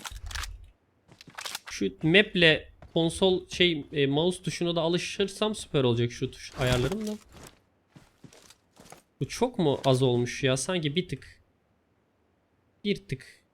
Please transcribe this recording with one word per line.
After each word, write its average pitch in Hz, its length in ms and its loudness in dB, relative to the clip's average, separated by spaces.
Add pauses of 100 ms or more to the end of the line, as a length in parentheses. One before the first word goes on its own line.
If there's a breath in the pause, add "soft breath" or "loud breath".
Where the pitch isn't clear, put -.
(1700)
Şu - 220 -2 (100)
map'le 170 600 4 (300)
konsol 175 560 2
şey, 170 440 0
e, 139 140 2
mouse 160 360 0
tuşuna 170 340 -4
da 165 40 0
alışırsam 190 760 -2
süper 143 300 -2
olacak 120 280 2
şu 127 180 -6
tuş - 280 -18
ayarlarım 135 480 0
da. 214 60 -4 (2000)
Bu 139 80 -4
çok - 300 -2
mu 147 260 2
az 131 180 4
olmuş 123 420 0
ya? 131 120 2
Sanki 151 400 -4
bir 180 120 -2
tık. - 340 -14 (1400)
Bir 202 240 -2
tık. - 460 -12